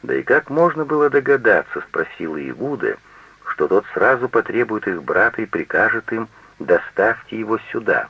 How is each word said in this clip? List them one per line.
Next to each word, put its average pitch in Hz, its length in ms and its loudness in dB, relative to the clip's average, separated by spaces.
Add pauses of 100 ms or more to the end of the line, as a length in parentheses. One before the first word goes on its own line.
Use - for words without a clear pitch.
«Да 65 120 -2
и 67 80 -2
как - 260 2
можно 156 360 2
было 147 240 2
догадаться, — 131 800 2
спросил 80 480 -6
Иуда, — 87 600 -6 (500)
что 76 200 -2
тот 95 260 4
сразу 120 360 2
потребует 110 580 -2
их 85 160 -4
брата 101 380 0
и 107 40 -2
прикажет 110 680 -2
им: 113 160 -6 (300)
'Доставьте 104 800 0
его 110 220 -2 (120)
сюда'?» 107 380 -2